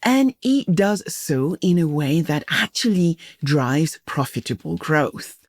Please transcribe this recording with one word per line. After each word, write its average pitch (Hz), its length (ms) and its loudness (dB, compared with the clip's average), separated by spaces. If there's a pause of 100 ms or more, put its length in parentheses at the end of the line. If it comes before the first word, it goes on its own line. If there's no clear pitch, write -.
and 262 380 4
it 254 320 0
does 196 300 2 (100)
so 143 480 -2
in 180 160 4
a 170 100 2
way 147 340 0
that 151 280 -2
actually 180 680 0 (260)
drives 143 600 0
profitable 120 720 -6
growth. - 600 -2 (120)